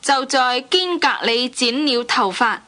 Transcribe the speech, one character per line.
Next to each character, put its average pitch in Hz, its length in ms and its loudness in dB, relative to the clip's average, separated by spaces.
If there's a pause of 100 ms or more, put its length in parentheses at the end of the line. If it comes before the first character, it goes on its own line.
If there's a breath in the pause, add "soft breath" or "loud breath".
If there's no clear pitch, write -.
就 269 240 2
在 254 360 0
堅 359 380 0
革 254 260 0
里 247 240 0
剪 254 380 0
了 240 160 0
頭 208 280 0
髮。 220 360 0